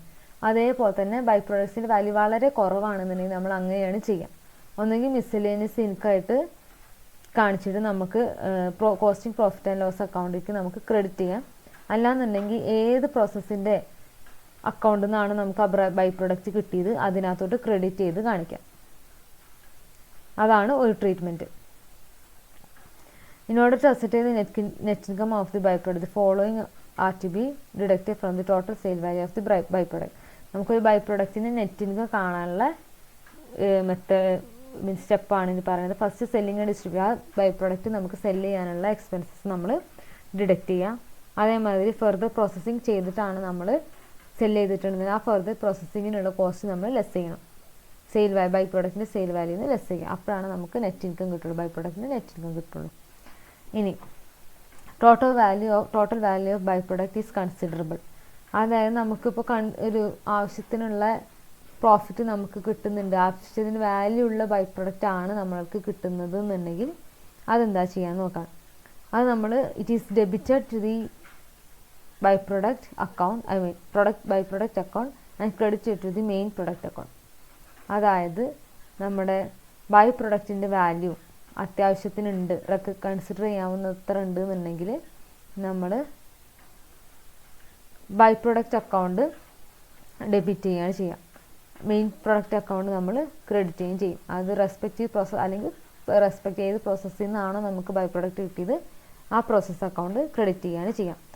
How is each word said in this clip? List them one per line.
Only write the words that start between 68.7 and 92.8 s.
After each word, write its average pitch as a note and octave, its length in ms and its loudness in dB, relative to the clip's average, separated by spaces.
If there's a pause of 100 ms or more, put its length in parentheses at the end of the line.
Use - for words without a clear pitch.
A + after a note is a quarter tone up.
അത് A#3+ 180 4
നമ്മൾ G#3+ 180 0 (320)
it A3+ 140 -2
is - 80 -6 (140)
debited A3 520 2
to A3+ 140 -2
the A3 100 0 (1300)
by G3 100 8 (120)
product G3+ 380 0 (200)
account, G#3+ 360 -2 (120)
I G3 100 2
mean F3 120 -4 (200)
product G3+ 260 4 (100)
by G3 100 4 (100)
product G3+ 340 -2
account A#3+ 260 -4 (280)
and G#3+ 100 0 (100)
credit G#3+ 240 2 (200)
to F#3 140 -4
the A3 140 0
main G3 160 0 (100)
product F3 320 -4
account. - 220 -14 (840)
അതായത് F#3+ 480 2 (580)
നമ്മുടെ F#3+ 380 0 (560)
by G#3+ 120 12 (120)
product-ിൻ്റെ G3+ 580 -2
വാല്യൂ F3 340 2 (520)
അത്യാവശ്യത്തിനുണ്ട്, G3 920 0 (160)
റെക്ക-, G3 340 -4
കൺസിഡർ G3 440 -6
ചെയ്യാവുന്നത്ര F#3+ 680 -4 (100)
ഉണ്ട് F#3 160 -2
എന്നുണ്ടെങ്കിൽ F3+ 480 -4 (760)
നമ്മൾ F#3 260 -2 (2250)
by A3+ 120 10 (120)
product A#3 380 0
account F#3 380 0 (1120)
ഡെബിറ്റ് F#3+ 340 2
ചെയ്യുകയാണ് F3+ 320 0
ചെയ്യുക. F3 180 -4 (640)
മെയിൻ G#3+ 240 2 (160)
പ്രൊഡക്റ്റ് G#3+ 320 2
അക്കൗണ്ട് G3 360 -2